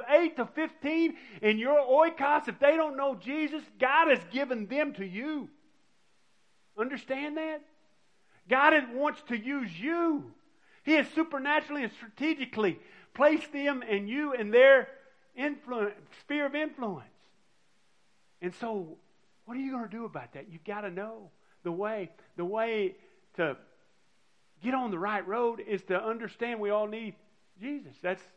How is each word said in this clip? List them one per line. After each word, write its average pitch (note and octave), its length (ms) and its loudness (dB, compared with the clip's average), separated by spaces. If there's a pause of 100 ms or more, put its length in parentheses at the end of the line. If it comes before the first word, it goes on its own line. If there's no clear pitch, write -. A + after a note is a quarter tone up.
eight E4 280 4
to A#3+ 100 -2
fifteen D#4+ 720 -2 (260)
in G#3+ 160 4
your C4+ 180 4
oikos, D4 680 4
if A3 100 -8
they C#4+ 180 6
don't D4+ 220 0
know C#4 160 0
Jesus, D4 480 -4 (180)
God D4 280 6
has B3+ 120 6 (120)
given B3 340 -2
them C#4 280 -2
to F#3+ 120 -8
you. A#3+ 440 -8 (1300)
Understand C4+ 580 -6
that? D#4 240 -6 (880)
God C#4 240 6
is, D4 100 4 (100)
wants C#4+ 340 -2
to A#3+ 100 -4
use B3 400 -6
you. D#4 540 -2 (520)
He D4 100 2
has D4 160 4
supernaturally D4 760 -2
and A3 80 -6
strategically A#3+ 880 -4 (340)
placed D4+ 380 4
them C#4 360 -2
and G3+ 220 -2
you C#4+ 240 -2
in G#3+ 180 -4
their B3+ 360 10 (480)
influence, B3 580 -4 (280)
sphere D4 240 -4
of C#4 100 -4
influence. B3 500 -6 (1400)
And F3+ 140 -8
so, G3+ 420 -8 (480)
what A#3 120 -12
are - 20 -6
you C4+ 140 -6
gonna A#3 160 -8
do A3+ 160 -10
about D#3 280 -12
that? C#3 160 -16
You've D#3+ 140 -20
gotta G#3 260 -8
know G3+ 400 -12 (340)
the F3 100 -4
way. G3+ 360 -4 (280)
The E3+ 80 -4
way G#3+ 500 0 (400)
to D#3 220 0 (1040)
get B3 100 -2
on B3+ 180 -2
the F3+ 60 -4
right G3 300 -4
road A#3 320 -2
is G3+ 240 -6
to F#3 180 0
understand A#3 580 -6
we G#3 100 -2
all G#3+ 180 2
need G#3+ 280 -10 (440)
Jesus. A3+ 420 -12
That's F#3 220 -4 (140)